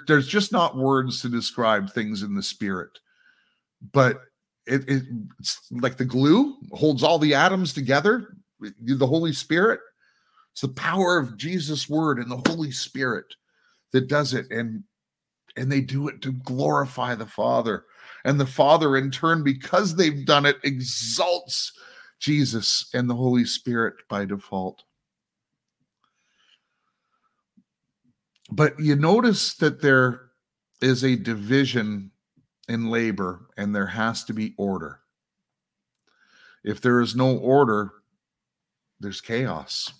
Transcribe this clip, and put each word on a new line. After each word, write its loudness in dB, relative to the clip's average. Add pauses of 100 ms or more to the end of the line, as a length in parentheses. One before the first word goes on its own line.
there's 4
just 0
not 2
words 0
to -6
describe 0
things -6
in -6
the -4
Spirit, -8 (920)
but 4 (440)
it, -2
it, 0 (360)
it's -8 (100)
like -4
the -2
glue 4 (160)
holds 0
all 4
the 2
atoms 2
together, 0 (260)
the -2
Holy 0
Spirit. 0 (720)
It's -14
the -2
power 0
of -2
Jesus' -6
word 0
and -8
the -8
Holy -6
Spirit -6 (640)
that 0
does 0
it. -6
And, -6 (720)
and -4
they 0
do -4
it -12
to -6
glorify -2
the -8
Father. -2 (400)
And 2
the 0
Father, 4
in 0
turn, 0
because 0
they've 0
done 4
it, 4
exalts -4 (480)
Jesus 0
and 0
the -2
Holy 2
Spirit -2 (140)
by -4
default. -8 (3750)
But 2
you 2
notice 2
that 0
there 4 (520)
is 2
a 2
division -2 (580)
in -4
labor, -2
and -4
there 0
has -4
to -8
be -6
order. -6 (1600)
If -6
there 4
is -2
no 2
order, 2 (1080)
there's -12
chaos. -6